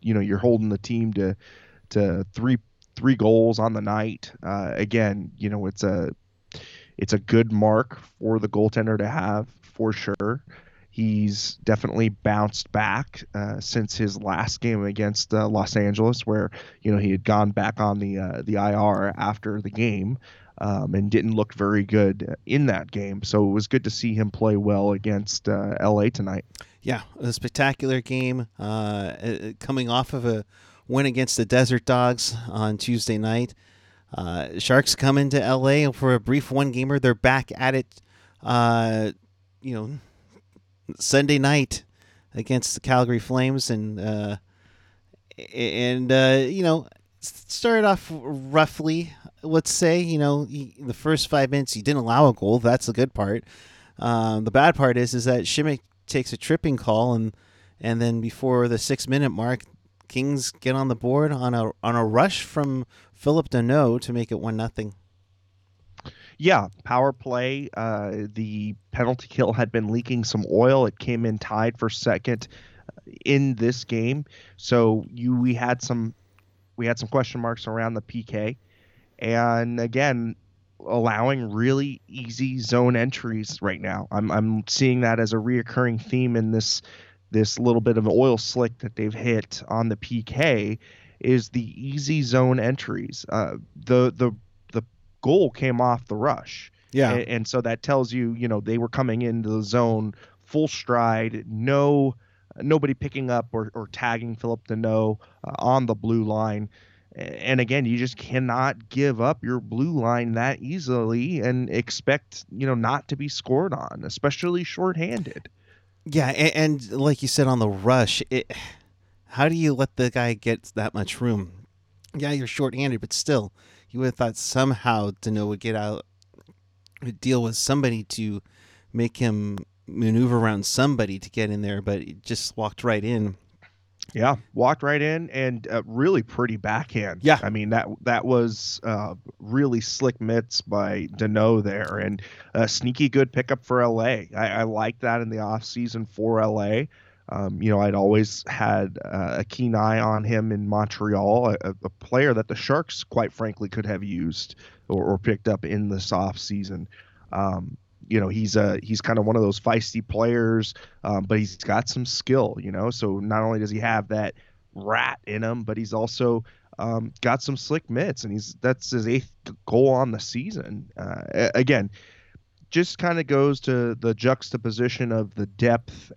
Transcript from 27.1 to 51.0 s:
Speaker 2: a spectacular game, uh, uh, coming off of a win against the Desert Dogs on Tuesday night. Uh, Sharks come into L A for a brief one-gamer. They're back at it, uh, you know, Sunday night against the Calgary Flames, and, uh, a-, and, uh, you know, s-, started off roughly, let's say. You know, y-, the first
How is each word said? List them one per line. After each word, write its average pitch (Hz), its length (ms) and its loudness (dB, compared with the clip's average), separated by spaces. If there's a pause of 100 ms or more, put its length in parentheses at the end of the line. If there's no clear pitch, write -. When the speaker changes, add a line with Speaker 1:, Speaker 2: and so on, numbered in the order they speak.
Speaker 2:
a 123 100 -4
spectacular 131 680 -2
game, 127 460 -4 (120)
uh, - 40 -10
uh, 104 960 -6
coming 127 300 -4
off 127 240 0
of 120 100 -4
a 110 220 -2 (420)
win 135 160 2
against 127 320 0
the 120 80 2
Desert 123 400 4
Dogs 123 500 2 (140)
on 107 300 -2
Tuesday 113 400 -2
night. 113 340 0 (600)
Uh, 87 440 -6
Sharks - 360 4
come 139 240 2
into 139 240 2
L 131 260 2
A 143 240 4
for 127 220 2
a 113 60 2
brief 123 300 0
one-gamer. 131 500 0
They're 127 140 6
back 127 400 2
at 131 200 0
it, - 260 -4 (420)
uh, 113 680 2 (500)
you 127 140 -8
know, 113 240 -8 (1000)
Sunday 143 400 4
night 139 460 2 (480)
against 123 420 -2
the - 60 -10
Calgary 123 380 2
Flames, 127 500 0
and, 107 320 -4
uh, 104 360 -4 (1000)
a-, 120 540 -4
and, 127 220 0
uh, 131 340 6
you 185 160 -2
know, 165 240 2 (340)
s-, - 280 -14
started 226 360 2
off 196 260 2
roughly, 151 1040 0 (300)
let's 160 300 2
say. 170 260 4
You 165 200 0
know, 147 300 2
y-, 139 300 -10
the 127 160 -8
first 156 340 0